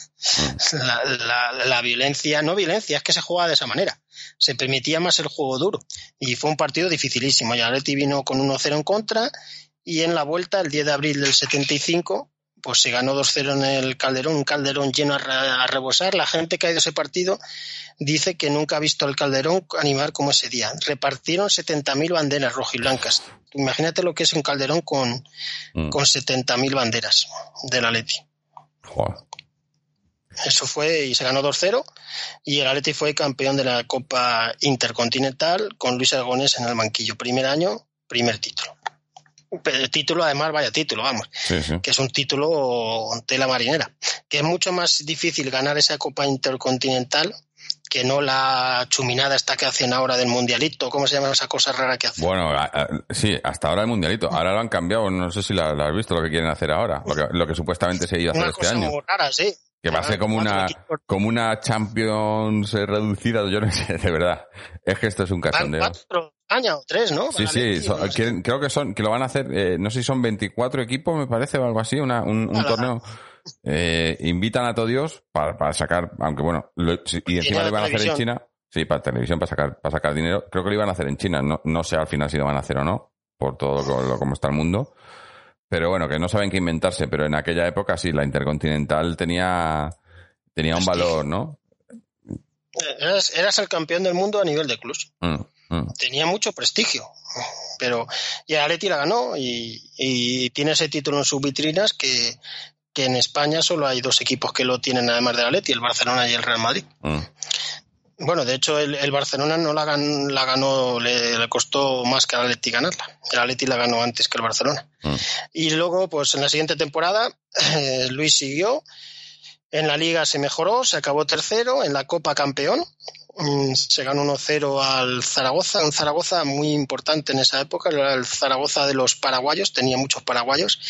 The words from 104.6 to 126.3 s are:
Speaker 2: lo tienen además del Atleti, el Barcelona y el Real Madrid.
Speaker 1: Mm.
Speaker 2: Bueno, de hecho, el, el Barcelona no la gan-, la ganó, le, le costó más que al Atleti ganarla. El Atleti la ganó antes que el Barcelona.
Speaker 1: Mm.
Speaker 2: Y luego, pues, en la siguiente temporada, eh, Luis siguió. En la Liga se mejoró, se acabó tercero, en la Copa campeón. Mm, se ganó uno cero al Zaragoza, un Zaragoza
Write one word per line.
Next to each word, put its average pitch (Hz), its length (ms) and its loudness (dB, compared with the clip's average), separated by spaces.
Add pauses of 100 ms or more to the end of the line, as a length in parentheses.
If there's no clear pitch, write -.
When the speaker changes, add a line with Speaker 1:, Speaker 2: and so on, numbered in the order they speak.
Speaker 2:
lo 127 160 2
tienen 123 300 2
además 120 260 2
del 120 100 2
Atleti, 151 260 2
el 117 80 0
Barcelona 120 480 0
y 120 60 2
el 117 80 0
Real 113 180 0
Madrid. 123 240 0 (160)
Speaker 1:
Mm. 76 180 -2 (1040)
Speaker 2:
Bueno, 156 240 2
de 127 100 0
hecho, 147 260 0
el, 147 160 0
el 143 160 -2
Barcelona 143 440 0
no 160 160 2
la 151 120 0
gan-, 147 480 0
la 131 120 0
ganó, 131 540 2
le, 120 400 2
le 117 100 0
costó 131 560 0
más 131 220 4
que - 80 -2
al 120 80 2
Atleti 120 300 -2
ganarla. 143 480 -2 (120)
El 123 60 2
Atleti 123 280 0
la 127 100 2
ganó 120 260 2
antes 120 260 0
que - 100 -2
el 117 40 -2
Barcelona. 123 460 0 (140)
Speaker 1:
Mm. - 120 0 (380)
Speaker 2:
Y 160 180 0
luego, 175 380 2
pues, 147 260 0
en 139 80 -2
la 143 60 2
siguiente 156 280 2
temporada, 165 540 0 (460)
eh, 131 340 0
Luis 147 260 2
siguió. 175 460 0 (880)
En 156 160 0
la 147 120 2
Liga 165 280 2
se 147 140 0
mejoró, 175 420 0
se 170 140 0
acabó 147 300 0
tercero, 233 580 0
en 147 80 0
la 135 160 -2
Copa 160 260 0
campeón. 143 480 0 (540)
Mm, 143 380 0
se - 280 2
ganó 139 200 0
uno 143 140 0
cero 139 460 0
al 127 400 2
Zaragoza, 156 640 2
un 147 80 2
Zaragoza 160 500 2